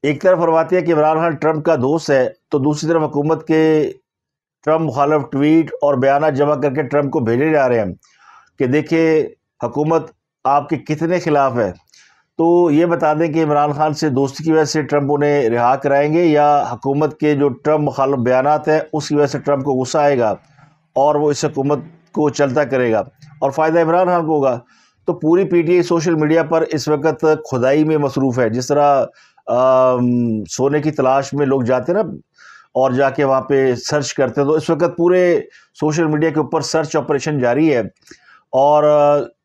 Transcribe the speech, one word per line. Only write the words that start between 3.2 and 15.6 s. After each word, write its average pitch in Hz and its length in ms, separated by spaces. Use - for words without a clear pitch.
के 156 480
ट्रंप 160 160
मुखालफ 143 500
ट्वीट 151 400
और 143 140
बयान 139 340
जमा 147 260
करके 143 280
ट्रंप 143 260
को 151 100
भेजे 120 300
जा 143 160
रहे 120 120
हैं 95 120
कि 135 80
देखिए 156 520
हुकूमत 156 460
आपके 139 340
कितने 165 400
खिलाफ 139 380
है। 104 120
तो 165 80
ये 160 160
बता 165 280
दें 160 180
कि 160 80
इमरान 147 320
खान 156 220
से 156 160
दोस्ती 135 320
की 160 80
वजह 156 160
से 151 180
ट्रंप 143 260
उन्हें 143 380
रिहा 120 280